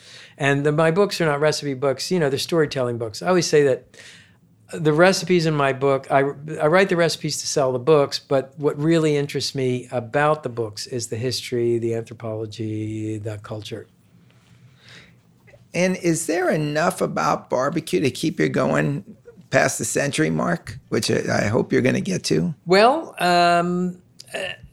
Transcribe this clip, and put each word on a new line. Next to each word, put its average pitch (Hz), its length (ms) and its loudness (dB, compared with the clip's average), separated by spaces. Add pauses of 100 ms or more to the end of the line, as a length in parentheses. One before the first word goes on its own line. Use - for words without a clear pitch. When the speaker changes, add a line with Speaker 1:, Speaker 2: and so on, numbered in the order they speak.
(380)
Speaker 1:
And 139 260 2
the, 151 80 2
my 160 180 4
books 196 300 0
are 165 60 2
not 143 140 0
recipe 147 340 0
books, 131 360 -2
you 180 80 2
know, 151 100 2
they're 131 100 0
storytelling 131 600 0
books. 117 240 -8
I 170 60 -2
always 180 180 4
say 151 180 4
that 131 200 2 (880)
the 156 200 0
recipes 175 540 4
in 156 80 0
my 139 180 2
book, 135 380 0
I, 139 100 4 (400)
I 156 60 2
write 185 220 4
the 185 80 2
recipes 160 440 0
to - 60 -8
sell 135 240 0
the 127 80 -2
books, 143 400 2
but 135 380 -2
what 147 260 0
really 156 340 2
interests 143 380 -4
me 127 380 -2
about 147 500 0
the 127 60 -6
books 117 400 -8
is 123 180 -6
the 117 100 -6
history, 120 600 -2
the 113 160 -2
anthropology, 110 1200 -8
the 107 200 -10
culture. 107 480 -12 (1900)
Speaker 2:
And 185 240 0
is 165 280 0
there 349 240 0
enough 156 500 -2
about 160 500 -2
barbecue 139 500 -2
to 139 100 2
keep - 300 -4
you 156 80 2
going 143 560 0 (460)
past 147 280 2
the 147 60 -4
century 147 460 -2
mark, 165 480 -4 (100)
which - 220 -2
I, - 340 0
I - 20 0
hope 113 260 0
you're 127 100 2
gonna 127 180 2
get - 240 -4
to? 165 300 0 (100)
Speaker 1:
Well, 233 580 4
um, 175 760 2 (360)
uh, - 40 -6 (340)